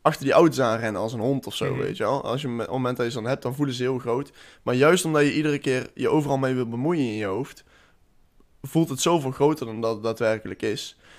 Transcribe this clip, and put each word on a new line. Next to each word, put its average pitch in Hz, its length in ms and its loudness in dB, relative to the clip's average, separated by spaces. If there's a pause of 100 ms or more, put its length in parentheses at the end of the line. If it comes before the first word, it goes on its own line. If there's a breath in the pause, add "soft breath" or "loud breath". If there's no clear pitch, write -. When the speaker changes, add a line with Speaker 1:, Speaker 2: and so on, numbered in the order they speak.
Speaker 1:
achter 156 220 0
die 135 80 2
auto's 160 280 6
aanrennen 113 400 0
als 110 120 -4
een 117 80 -6
hond 131 260 -2
of - 80 -10
zo, 95 180 -4
Speaker 2:
Mhm. - 100 -4
Speaker 1:
weet 98 140 -4
je 117 60 -4
wel. 123 220 0
Als 123 180 -4
je 143 60 -6
me-, 120 60 -4
op 117 60 -4
het 107 100 -6
moment 127 260 -2
dat 120 100 -2
je 117 60 -4
ze 127 80 -6
dan 110 80 -6
hebt, 135 140 -2
dan 127 120 -4
voelen 139 200 -2
ze 127 80 -6
heel 127 160 -2
groot. 120 340 -4 (300 loud breath)
Maar 123 120 0
juist 156 300 6
omdat 151 180 2
je 147 120 4
iedere 151 240 0
keer 127 360 -2
je 120 140 -2
overal 143 300 2
mee 131 160 0
wil 127 140 -2
bemoeien 139 360 0
in 110 120 -2
je 107 100 -4
hoofd, 101 380 -6 (960 soft breath)
voelt 160 260 0
het 131 120 -6
zoveel 165 300 2
groter 143 360 2
dan 113 140 -8
dat 113 140 0
het 107 80 -8
daadwerkelijk 110 600 -2
is. 113 360 -6 (200 loud breath)